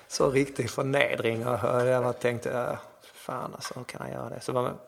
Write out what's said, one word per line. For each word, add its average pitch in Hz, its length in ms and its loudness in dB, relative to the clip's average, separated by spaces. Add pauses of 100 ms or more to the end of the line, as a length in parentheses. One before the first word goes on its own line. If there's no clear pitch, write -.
så - 220 2
riktig 135 400 2
förnedring. 131 800 2
Och, 123 160 0
och 123 240 4
jag 127 160 4
bara 123 100 0
tänkte, 120 360 0
"Ja, 123 280 -2 (360)
fan - 420 -8
alltså, - 180 -10
hur 123 100 -10
kan - 180 -10
han - 100 -6
göra 123 180 -6
det?" - 120 -10
Så - 100 -4
var, 127 220 0 (140)